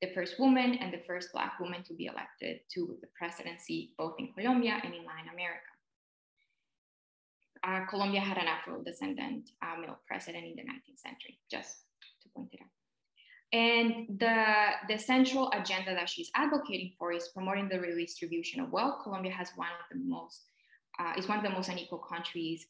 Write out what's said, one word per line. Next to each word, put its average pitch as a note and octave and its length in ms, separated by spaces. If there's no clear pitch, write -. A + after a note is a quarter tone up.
the F#3 120
first F3 260
woman B3+ 360
and F3+ 180
the F3 140
first F3+ 240
Black - 280
woman F3 240
to - 100
be - 120
elected - 560
to F3 280
the - 60
presidency, E3+ 800
both D#3+ 220
in - 140
Colombia A3+ 500
and F3 100
in E3+ 120
Latin D#3+ 260
America. F3 400
Uh, F#3 260
Colombia G3 320
had G3 160
an E3+ 100
Afro-descendant, - 1000
uh, E3+ 180
male - 280
president E3+ 380
in E3 100
the - 80
nineteenth - 360
century, - 400
just - 220
to - 120
point - 180
it - 80
out. - 80
And A3+ 640
the, A3+ 200
the G#3+ 100
central C4 540
agenda F#3+ 420
that F3 160
she's - 260
advocating B3 640
for F3 140
is E3+ 160
promoting G3 400
the F#3 120
redistribution E3+ 840
of - 100
wealth. A3+ 320
Colombia F#3 280
has F3+ 240
one E3+ 120
of E3+ 240
the F3 120
most, E3+ 420
uh, E3+ 180
is F#3+ 100
one G#3+ 100
of G#3 60
the G3+ 60
most F#3 200
unequal F3 300
countries E3 720